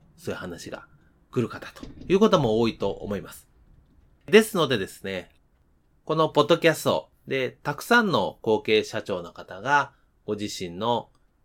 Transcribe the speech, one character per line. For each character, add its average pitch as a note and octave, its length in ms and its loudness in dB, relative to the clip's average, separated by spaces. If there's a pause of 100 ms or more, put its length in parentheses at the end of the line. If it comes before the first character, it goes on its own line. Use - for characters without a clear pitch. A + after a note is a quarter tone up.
(160)
そ - 140 -10
う F2 40 -8
い - 20 -8
う - 40 -14
話 F2 300 -14
が - 160 -14 (440)
来 B2+ 100 -2
る A2 80 -2
方 - 240 -14
と - 120 -18 (220)
い E3+ 80 2
う G3 60 2
こ G#3+ 100 6
と F#3 80 4
も A#2 220 2
多 A#2 80 2
い G#2 100 -4
と G2 120 -2
思 G2+ 260 -8
い F2 40 -8
ま - 120 -16
す。 - 160 -20 (800)
で G#3 160 8
す A3 140 -6
の D#3 120 2
で B2+ 100 0
で F#2 80 -4
す - 180 -18
ね、 F#2+ 260 -8 (760)
こ D#3 120 -4
の D#3 120 2
ポ D3+ 140 4
ッ D3 40 2
ド E3 120 4
キ D#3+ 100 4
ャ D3+ 60 6
ス - 100 -8
ト F#2+ 260 0 (160)
で、 C3 360 -4
た D3 120 -6
く - 80 -12
さ A#3+ 200 4
ん G3 100 0
の F#2 300 0
後 G#2+ 200 2
継 G#2+ 220 2
社 G#2+ 180 -8
長 F#2 200 -6
の E2+ 100 -16
方 - 280 -16
が、 C3+ 320 0 (340)
ご G#2+ 80 -4
自 G2+ 120 -6
身 F2 300 -10
の A2+ 340 -2 (340)